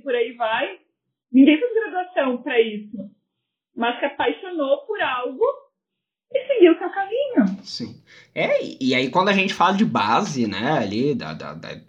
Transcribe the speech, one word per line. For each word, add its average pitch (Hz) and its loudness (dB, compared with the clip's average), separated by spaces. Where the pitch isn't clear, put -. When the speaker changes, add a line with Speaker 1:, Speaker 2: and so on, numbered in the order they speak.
Speaker 1:
por 277 -4
aí 240 0
vai. 240 -4
Ninguém 294 8
fez 480 -2
graduação 359 -2
pra 247 2
isso, 214 -4
mas 233 -2
se 311 -4
apaixonou 285 -2
por 415 -4
algo 269 -4
e - -4
seguiu 359 6
o 339 -12
seu 370 -6
caminho. 392 -2
Speaker 2:
Sim. - -12
É, 539 -2
e, - -12
e 127 2
aí 131 0
quando 185 2
a 202 4
gente 190 0
fala 190 2
de 196 4
base, 120 0
né, 104 -2
ali, 123 0
da... 78 -8
da, 73 -12
da, 78 -14